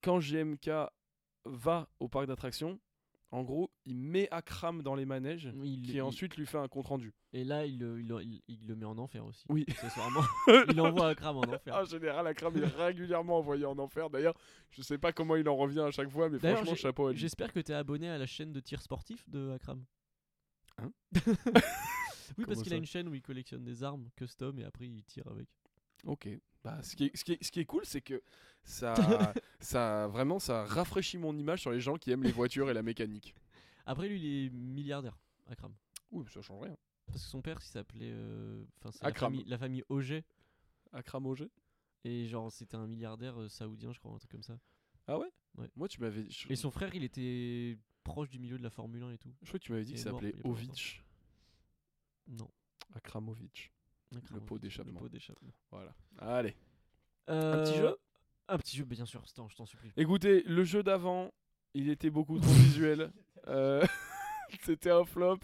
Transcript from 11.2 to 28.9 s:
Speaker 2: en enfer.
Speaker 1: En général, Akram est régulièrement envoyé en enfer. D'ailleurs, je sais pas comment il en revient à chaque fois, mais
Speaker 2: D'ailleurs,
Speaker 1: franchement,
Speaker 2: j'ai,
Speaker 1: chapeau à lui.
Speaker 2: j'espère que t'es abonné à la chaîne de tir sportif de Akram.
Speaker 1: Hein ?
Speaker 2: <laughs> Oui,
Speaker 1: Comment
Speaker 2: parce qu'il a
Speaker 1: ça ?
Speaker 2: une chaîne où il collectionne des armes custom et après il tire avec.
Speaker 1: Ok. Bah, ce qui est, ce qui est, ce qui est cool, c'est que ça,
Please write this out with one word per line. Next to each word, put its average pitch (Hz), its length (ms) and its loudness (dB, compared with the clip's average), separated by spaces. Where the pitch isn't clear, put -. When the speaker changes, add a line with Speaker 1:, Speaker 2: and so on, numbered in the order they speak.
Speaker 2:
en 127 40 2
enfer. 123 340 -2
Speaker 1:
En 196 100 2
général, 160 400 -2
Akram 165 320 -2
est 147 80 2
régulièrement 170 720 0
envoyé 143 280 0
en 139 120 -2
enfer. 143 320 -4
D'ailleurs, 151 240 4
je - 100 -16
sais 143 160 -2
pas 170 160 2
comment 160 220 2
il 156 120 4
en 143 80 6
revient 139 260 2
à 147 100 2
chaque 139 180 -2
fois, 156 200 2
mais 143 100 0
Speaker 2:
D'ailleurs, 175 200 6
Speaker 1:
franchement, 165 160 2
Speaker 2:
j'ai, - 60 -8
Speaker 1:
chapeau 135 260 2
à 131 40 2
lui. 120 80 0
Speaker 2:
j'espère 165 340 -2
que 175 60 0
t'es 156 140 -4
abonné 147 360 -2
à 160 80 -4
la 135 80 -2
chaîne 156 260 -8
de 139 100 -6
tir - 200 -8
sportif - 480 -10
de 135 220 -4
Akram. 131 320 -8
Speaker 1:
Hein ? 120 120 -6
Speaker 2:
<laughs> 185 80 4
Oui, - 80 -4
Speaker 1:
Comment - 80 -8
Speaker 2:
parce 196 80 -4
qu'il 170 120 -4
a - 20 0
Speaker 1:
ça ? 165 40 0
Speaker 2:
une 160 60 -4
chaîne 175 240 -6
où 147 60 -6
il 131 80 -8
collectionne 127 400 -10
des 120 200 -8
armes 139 320 -8
custom 131 440 -8
et 110 40 -8
après 120 240 -12
il 113 160 -14
tire - 240 -14
avec. 110 200 -12
Speaker 1:
Ok. 147 240 -6
Bah, 147 200 -10
ce 87 120 -12
qui 143 100 0
est, - 120 -2
ce - 80 -8
qui 170 80 -4
est, 175 100 -6
ce - 80 -6
qui - 80 -4
est 160 60 -2
cool, 370 200 -2
c'est 135 160 -6
que 131 200 -6
ça, 117 300 -4